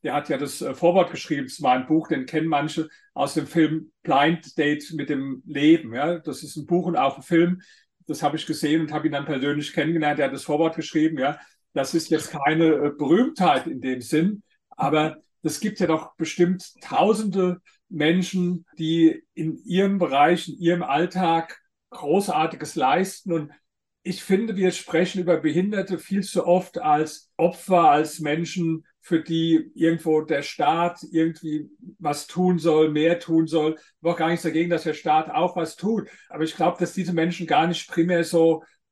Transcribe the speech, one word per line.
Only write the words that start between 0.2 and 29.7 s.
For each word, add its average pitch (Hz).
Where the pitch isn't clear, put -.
ja 139
das, 135
äh, 139
Vorwort 175
geschrieben 139
zu -
meinem 127
Buch, 156
den 131
kennen 156
manche 151
aus 139
dem 151
Film 156
Blind 147
Date 151
mit 139
dem 135
Leben. 147
Ja? 156
Das 160
ist 147
ein 156
Buch 175
und 170
auch 139
ein 143
Film, 175
das 147
habe 147
ich 147
gesehen 156
und 151
habe 151
ihn 151
dann 143
persönlich 143
kennengelernt, 151
der 143
hat 131
das 135
Vorwort 160
geschrieben, 160
ja. 139
Das 135
ist 165
jetzt 151
keine, 156
äh, 147
Berühmtheit 170
in 135
dem 127
Sinn, 170
aber 151
es 151
gibt -
ja 180
doch 160
bestimmt 175
tausende 190
Menschen, 175
die 160
in 160
ihrem 196
Bereich, 160
in -
ihrem 175
Alltag 165
Großartiges 160
leisten. 170
Und 156
ich -
finde, 202
wir 185
sprechen 175
über 170
Behinderte 185
viel 196
zu 180
oft 180
als 151
Opfer, 175
als 151
Menschen, 160
für 160
die 165